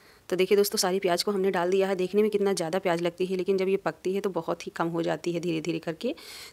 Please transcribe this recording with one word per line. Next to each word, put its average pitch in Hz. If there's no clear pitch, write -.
तो 185
देखिए 185
दोस्तों 202
सारी 190
प्याज 175
को 208
हमने 196
डाल 180
दिया 190
है। 196
देखने 185
में 214
कितना 202
ज़्यादा 175
प्याज 170
लगती 175
है 190
लेकिन 185
जब 185
ये 190
पकती 175
है 196
तो 196
बहुत 170
ही 180
कम 170
हो 170
जाती 165
है 170
धीरे 165
धीरे 165
करके। 175